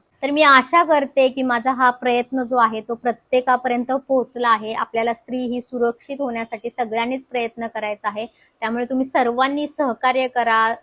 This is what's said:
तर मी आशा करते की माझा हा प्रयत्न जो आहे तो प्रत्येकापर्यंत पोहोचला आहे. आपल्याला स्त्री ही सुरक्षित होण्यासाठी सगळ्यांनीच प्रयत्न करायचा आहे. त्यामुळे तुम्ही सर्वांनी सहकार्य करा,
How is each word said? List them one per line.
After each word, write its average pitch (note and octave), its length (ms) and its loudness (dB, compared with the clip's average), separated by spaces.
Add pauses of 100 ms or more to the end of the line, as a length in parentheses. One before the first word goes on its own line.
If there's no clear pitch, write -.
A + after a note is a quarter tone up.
(220)
तर C#4 80 0
मी D4 120 4
आशा C#4+ 420 6
करते C#4 440 2
की C4 140 -4
माझा B3 300 0
हा B3+ 180 2
प्रयत्न B3 520 -2
जो B3 140 -2
आहे A3 240 2
तो A#3 140 -8
प्रत्येकापर्यंत B3 960 0
पोहोचला B3 560 -2
आहे. A3 240 0
आपल्याला A3+ 420 -2
स्त्री A#3+ 220 -10
ही B3 240 -4
सुरक्षित A#3+ 600 -4
होण्यासाठी A#3 500 -6
सगळ्यांनीच A#3 560 -4
प्रयत्न A#3 400 -6
करायचा G#3+ 420 -6
आहे. G#3 180 -8 (340)
त्यामुळे A#3 240 -2
तुम्ही B3+ 200 -2
सर्वांनी C4+ 640 -2
सहकार्य C4 600 -2
करा, A3+ 540 2